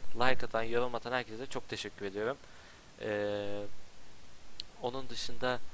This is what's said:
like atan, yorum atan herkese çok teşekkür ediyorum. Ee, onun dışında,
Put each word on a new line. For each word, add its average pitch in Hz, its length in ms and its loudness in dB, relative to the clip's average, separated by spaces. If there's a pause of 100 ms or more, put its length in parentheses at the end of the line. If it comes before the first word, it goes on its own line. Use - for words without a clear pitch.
(160)
like 123 300 8
atan, 113 180 0
yorum 120 320 2
atan 120 160 -6
herkese 120 340 -4
çok - 240 -6
teşekkür 104 360 -8
ediyorum. 107 320 -4 (640)
Ee, 104 600 -2 (1200)
onun 131 280 -4
dışında, 123 500 2 (140)